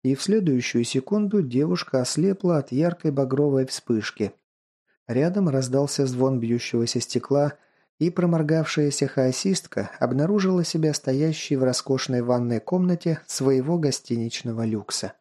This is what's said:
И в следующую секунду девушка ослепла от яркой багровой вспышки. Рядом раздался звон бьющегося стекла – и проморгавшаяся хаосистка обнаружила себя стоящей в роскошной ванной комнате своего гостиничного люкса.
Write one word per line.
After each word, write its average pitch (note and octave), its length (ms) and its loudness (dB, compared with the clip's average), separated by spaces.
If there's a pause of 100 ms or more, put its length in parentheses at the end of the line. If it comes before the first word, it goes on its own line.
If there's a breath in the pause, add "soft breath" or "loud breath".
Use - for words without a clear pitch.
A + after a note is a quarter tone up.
И C3 120 0
в - 80 -6
следующую C3+ 600 0
секунду G3+ 580 0
девушка C#3 580 -2
ослепла F3 580 0
от - 140 -4
яркой D#3+ 400 0
багровой C3+ 540 2
вспышки. - 640 -4 (760)
Рядом E3+ 420 2
раздался C3+ 580 0
звон B2+ 340 0
бьющегося A#2 600 0
стекла – C#3+ 540 0 (440 soft breath)
и E3+ 120 0
проморгавшаяся D#3+ 960 2
хаосистка C3 920 -2
обнаружила F3 640 2
себя D#3 280 0
стоящей D3 640 -2
в C3 60 2
роскошной C3 600 0
ванной A#2+ 360 0
комнате F3+ 680 0
своего C3+ 520 0
гостиничного A#2 840 -4
люкса. G#2 560 -4